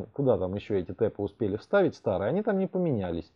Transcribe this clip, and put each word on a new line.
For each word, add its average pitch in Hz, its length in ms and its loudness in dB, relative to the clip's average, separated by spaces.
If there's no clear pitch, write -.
куда 123 240 4
там 92 160 -2
ещё 104 220 -2
эти 95 160 -2
тэпы 101 300 -2
успели 101 340 -2
вставить 175 400 2
старые, 98 340 -2
они 190 120 -2
там 202 160 -2
не 190 80 0
поменялись. 107 680 -4